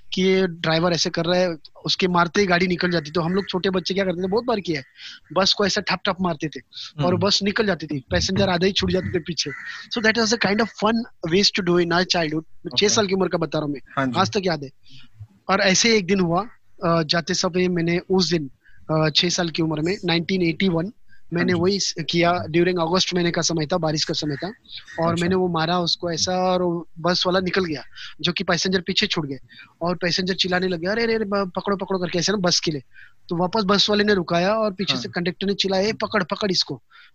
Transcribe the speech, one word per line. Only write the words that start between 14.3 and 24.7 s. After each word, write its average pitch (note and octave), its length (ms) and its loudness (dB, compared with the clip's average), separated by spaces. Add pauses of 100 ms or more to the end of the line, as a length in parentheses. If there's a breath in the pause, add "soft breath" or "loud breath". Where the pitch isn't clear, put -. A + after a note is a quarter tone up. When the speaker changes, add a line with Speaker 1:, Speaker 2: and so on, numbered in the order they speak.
Speaker 1:
तक G#3+ 140 -2
याद D#3 200 -2
है। C3 60 -10 (800 loud breath)
और G3 100 2
ऐसे G3+ 360 4
एक F#3+ 100 0
दिन F#3+ 140 2
हुआ, F3 260 0 (380)
अ, E3 180 2
जाते E3+ 320 -2
समय F3+ 340 0
मैंने E3+ 300 0
उस F#3 320 0
दिन, D#3 200 -2 (400 soft breath)
अ, D#3 200 2
छह F3 180 2
साल E3+ 200 -2
की D#3+ 140 -4
उम्र D#3 180 -2
में, F3 240 -2
नाइनटीन E3+ 380 0
एटी E3 260 2
वन, E3 180 0
Speaker 2:
हाँ - 520 -8
Speaker 1:
मैंने F3+ 140 2
Speaker 2:
जी। E3+ 80 2
Speaker 1:
वही F#3+ 200 2
स-, - 140 -4 (160)
किया E3+ 340 2
during F3 360 2
August F3+ 340 0
महीने F3 160 2
का E3+ 120 0
समय E3 240 -2
था, F3+ 120 0
बारिश D#3 260 0
का D#3+ 100 -4
समय D3 220 -4
था, F3+ 160 -8 (480 loud breath)